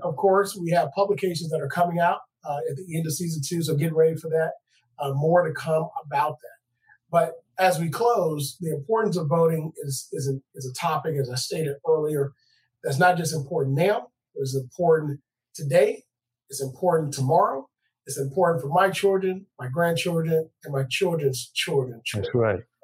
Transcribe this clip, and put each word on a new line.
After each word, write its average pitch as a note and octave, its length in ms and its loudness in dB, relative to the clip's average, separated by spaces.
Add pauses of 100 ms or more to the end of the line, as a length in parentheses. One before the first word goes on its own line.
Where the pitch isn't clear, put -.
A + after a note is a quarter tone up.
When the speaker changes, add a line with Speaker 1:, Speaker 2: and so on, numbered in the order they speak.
Speaker 1:
of - 140 -4
course, G3 460 4
we E3 100 -2
have E3+ 220 4
publications F#3+ 560 0
that D#3 120 -2
are C#3 60 -4
coming F3 320 0
out, E3+ 180 4 (280)
uh, C#3+ 120 -4 (120)
at C#3 60 -6
the F3 200 -8
end D#3+ 100 -2
of D3+ 80 -2
season E3 320 -4
two, E3+ 160 -2
so D#3 120 -2
get D#3 200 0
ready D#3+ 220 4
for E3 120 -10
that. D#3+ 240 0 (460)
Uh, C#3 160 -4
more D#3+ 340 4
to D3 60 -4
come D#3+ 340 -2 (160)
about C#3+ 380 -2
that. - 60 -20 (600)
But E3 220 2 (260)
as F#3 200 4
we E3 100 -2
close, E3+ 720 0
the D#3+ 140 -4
importance G3+ 420 -2
of D#3+ 120 -2
voting D#3+ 440 2 (120)
is, C3+ 280 -8
is C#3 160 -4
a, C3+ 100 -2 (160)
is C3 160 -12
a B2+ 80 -12
topic, - 400 -2
as A#2+ 120 -2
I B2+ 60 -6
stated D3 400 -4 (120)
earlier, D3+ 440 0 (520)
that's C3+ 140 -2
not F3+ 180 6
just E3 180 -2
important C3+ 420 -2
now, G3 320 0 (260)
but C#3 80 -6
it's C3 120 -4
important D3+ 640 0 (340)
today, D#3+ 500 2 (460)
it's C3 120 -10
important D3+ 520 0
tomorrow, D#3+ 520 2 (400)
it's - 120 -8
important E3 440 2
for C#3 60 -8
my F3+ 220 4
children, F#3+ 560 0 (120)
my B2+ 100 -6
grandchildren, E3 800 0 (140)
and D3 120 -10
my C3+ 160 0
children's D#3 640 0
children, C3 480 -4 (120)
Speaker 2:
That's G#2 140 -2
Speaker 1:
children. B2+ 100 0 (180)
Speaker 2:
right. F#2+ 40 -10 (240)